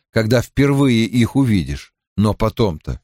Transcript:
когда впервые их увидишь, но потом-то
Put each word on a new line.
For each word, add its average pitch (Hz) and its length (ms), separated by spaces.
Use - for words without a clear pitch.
когда 113 300
впервые 135 640
их 117 300
увидишь, 95 580
но 104 180
потом-то 92 720